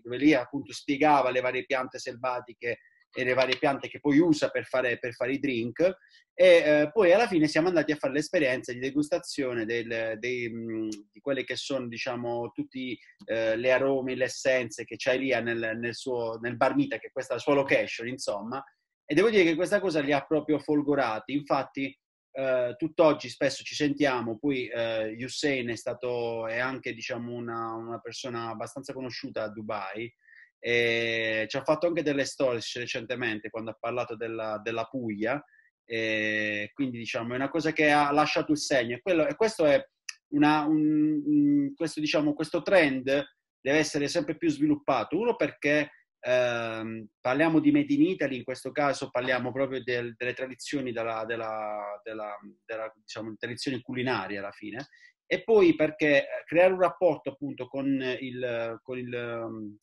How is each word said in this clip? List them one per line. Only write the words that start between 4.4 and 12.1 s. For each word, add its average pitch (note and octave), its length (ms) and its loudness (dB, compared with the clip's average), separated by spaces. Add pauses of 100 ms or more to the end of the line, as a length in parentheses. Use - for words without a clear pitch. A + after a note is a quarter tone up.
per A#2+ 160 -4
fare, B2+ 340 0
per A#2+ 140 -6
fare B2 200 -2
i C3+ 60 -2
drink, C3 580 0 (420)
e, F3+ 60 8
eh, D3+ 480 8
poi F#3 180 6
alla A3 160 6
fine D#3+ 200 4
siamo D#3+ 200 2
andati D#3 240 2
a D3 60 0
fare C3+ 160 -4
l'esperienza C#3 580 0
di B2 80 -8
degustazione C3+ 840 -2
del, A2+ 540 -4
dei, A#2+ 300 -4
mm, A2+ 400 -6 (220)
di G#2 80 -20
quelle - 240 -4
che B2+ 120 -6
sono, B2+ 320 -6
diciamo, A#2+ 640 -4